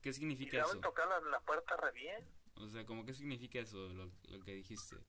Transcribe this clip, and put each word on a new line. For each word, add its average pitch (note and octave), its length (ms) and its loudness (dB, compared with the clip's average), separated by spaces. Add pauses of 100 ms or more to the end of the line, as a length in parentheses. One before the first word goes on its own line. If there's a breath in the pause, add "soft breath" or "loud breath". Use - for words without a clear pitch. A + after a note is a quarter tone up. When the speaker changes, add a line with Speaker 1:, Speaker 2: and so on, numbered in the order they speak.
Speaker 1:
¿Qué C3+ 100 0
significa C3+ 440 0
Speaker 2:
Y B2+ 40 8
saben F#3 200 6
Speaker 1:
eso? F#3 80 4
Speaker 2:
tocar E3 180 6
la, F#3 140 6 (100)
la C#3 120 4
puerta D3+ 340 2
re C#3 160 4
bien. D#3+ 360 -6 (280)
Speaker 1:
O G#2+ 120 -8
sea, A2 160 -4
¿cómo A2+ 220 -4
qué B2+ 80 -6
significa B2+ 460 -4
eso, G2+ 300 -6
lo, F#2 200 -8 (180)
lo F#2+ 160 -10
que G2 100 -6
dijiste? G2 420 -8 (120)